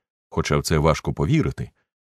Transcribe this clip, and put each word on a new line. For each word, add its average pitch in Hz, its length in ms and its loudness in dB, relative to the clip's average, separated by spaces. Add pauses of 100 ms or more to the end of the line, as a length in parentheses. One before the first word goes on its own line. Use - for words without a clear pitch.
(300)
хоча 73 280 0
в 69 40 0
це 80 160 0
важко 73 340 2
повірити, 73 580 -2 (300)